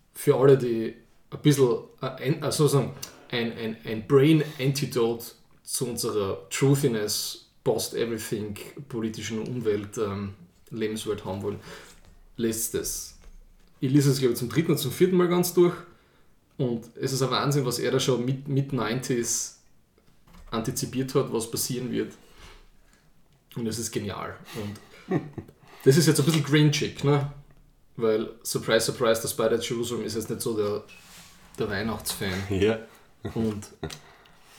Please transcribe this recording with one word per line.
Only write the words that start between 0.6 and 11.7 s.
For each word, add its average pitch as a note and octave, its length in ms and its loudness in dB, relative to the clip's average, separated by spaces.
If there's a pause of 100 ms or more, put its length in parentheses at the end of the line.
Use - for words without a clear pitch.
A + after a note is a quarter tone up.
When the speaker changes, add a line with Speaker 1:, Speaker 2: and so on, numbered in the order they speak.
Speaker 1:
ein C#3 120 -10
bisschen, C3+ 360 4 (240)
äh, B2+ 40 -4 (160)
ein, B2+ 200 -2
äh, C#3+ 100 -2
sozusagen C3+ 400 2 (380)
ein, A#2 260 -2
ein, A2+ 280 -8
ein G#2+ 220 -6
Brain D3+ 380 6 (160)
Antidote A#2 640 0 (380)
zu - 260 -4
unserer G#2 640 -4
Truthiness, C3+ 880 0 (240)
Post-Everything, A2 920 -2 (340)
politischen A2 500 -4
Umwelt, G#2+ 560 -2
ähm, G2+ 380 -4 (360)
Lebenswelt G#2+ 540 -4
haben G2 180 -6
wollen, G2+ 180 -4 (760)